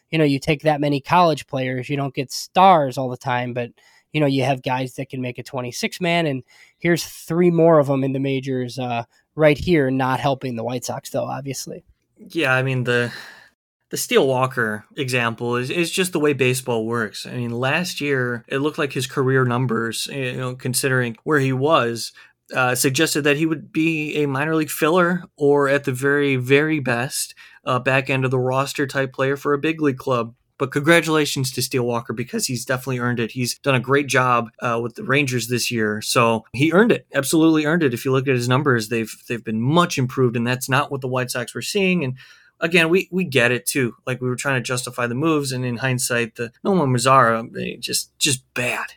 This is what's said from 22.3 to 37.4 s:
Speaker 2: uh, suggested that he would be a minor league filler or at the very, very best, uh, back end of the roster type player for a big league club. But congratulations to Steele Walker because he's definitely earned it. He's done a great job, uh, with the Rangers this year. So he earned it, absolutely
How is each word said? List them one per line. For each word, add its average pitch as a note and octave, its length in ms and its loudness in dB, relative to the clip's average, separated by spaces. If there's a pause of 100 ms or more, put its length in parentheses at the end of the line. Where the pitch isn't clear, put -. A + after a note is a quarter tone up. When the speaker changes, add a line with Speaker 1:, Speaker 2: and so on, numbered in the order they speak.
Speaker 2:
uh, B2+ 200 0
suggested D3 480 0
that C#3+ 160 2
he E3 80 0
would D3 260 -6
be D#3 440 -2
a D3+ 100 0
minor C#3+ 280 -2
league D#3 160 0
filler F3 540 2 (120)
or C#3+ 320 4
at C#3 160 2
the C#3 80 0
very, C#3 440 2
very C#3+ 420 2
best, B2+ 560 -4 (300)
uh, C3 140 0
back C3 320 0
end C3 140 0
of B2+ 60 0
the C3 80 0
roster C3+ 480 0
type C3+ 260 -4
player C3+ 240 0
for D3 180 -2
a C#3+ 40 -2
big D#3 220 -2
league C#3+ 160 2
club. A#2+ 380 -4 (240)
But C3+ 120 -2
congratulations D3+ 840 2
to B2 100 -4
Steele B2+ 220 -2
Walker A#2 280 -4
because A#2+ 340 -6
he's B2 200 -6
definitely B2+ 340 -4
earned A#2+ 180 -2
it. A2+ 140 -2
He's B2 260 -4
done C#3 160 0
a B2 60 2
great C#3 260 2
job, B2+ 440 2 (100)
uh, A#2 200 -2
with A#2 140 -6
the - 80 -12
Rangers B2+ 460 0
this A#2+ 220 -2
year. G#2+ 320 -2
So A#2 500 2
he C#3+ 180 2
earned G3+ 220 6
it, B2+ 220 0
absolutely D#3+ 500 4